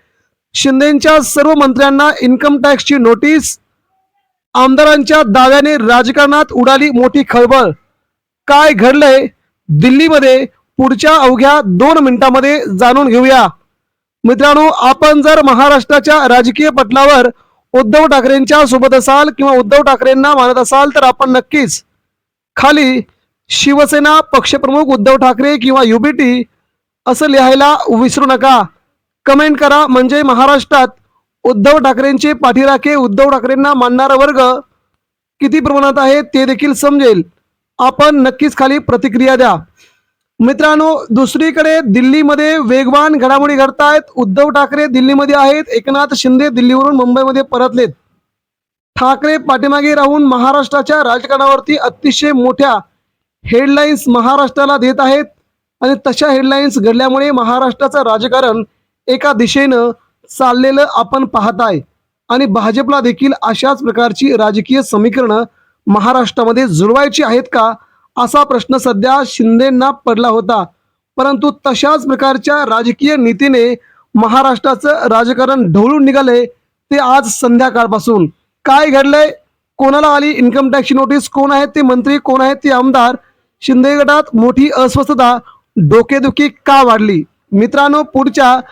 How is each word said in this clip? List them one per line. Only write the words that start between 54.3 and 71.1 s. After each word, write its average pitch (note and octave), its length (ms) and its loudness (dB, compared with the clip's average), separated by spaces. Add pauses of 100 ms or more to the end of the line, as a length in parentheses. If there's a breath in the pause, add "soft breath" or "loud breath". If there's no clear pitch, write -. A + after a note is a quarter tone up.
देत B3+ 220 0
आहेत C4+ 260 0 (560)
आणि B3+ 120 0 (140)
तशा C#4 220 -2
हेडलाईन्स C4+ 480 -2
घडल्यामुळे C4 540 0
महाराष्ट्राचं C4 680 -2
राजकारण A3+ 640 -2 (440)
एका C4+ 260 -2
दिशेनं A#3+ 580 0 (460)
चाललेलं C4 520 0
आपण C4 360 -4
पाहताय G#3+ 540 -4 (500)
आणि B3+ 160 -2
भाजपला A#3 540 -2
देखील B3 420 -2
अशाच B3+ 380 -4
प्रकारची A#3+ 580 -2
राजकीय G#3+ 440 -2
समीकरणं A3+ 640 -2 (440)
महाराष्ट्रामध्ये A#3 800 -2
जुळवायची A#3+ 560 0
आहेत B3 280 -2
का, A3+ 220 -2 (440 soft breath)
असा B3 260 0
प्रश्न C4 340 -2
सध्या B3+ 480 -2
शिंदेंना B3+ 640 0
पडला A#3+ 360 -4
होता. A3 380 -2 (500)